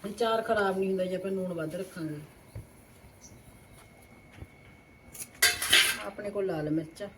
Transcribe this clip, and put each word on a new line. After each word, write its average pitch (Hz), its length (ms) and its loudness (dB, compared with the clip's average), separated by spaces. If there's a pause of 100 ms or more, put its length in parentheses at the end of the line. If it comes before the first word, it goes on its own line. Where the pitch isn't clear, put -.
ਅਚਾਰ 226 360 2
ਖਰਾਬ 196 360 2
ਨਹੀਂ 190 100 2
ਹੁੰਦਾ 190 160 2
ਜੇ 180 120 -2
ਆਪਾਂ 190 140 -4
ਨੂਣ 185 220 -2
ਵੱਧ 160 220 -4
ਰੱਖਾਂਗੇ। 165 440 -6 (4000)
ਆਪਣੇ 202 240 -6
ਕੋਲ 196 160 0
ਲਾਲ 151 240 0
ਮਿਰਚ 160 320 -2
ਆ। 202 40 -6 (120)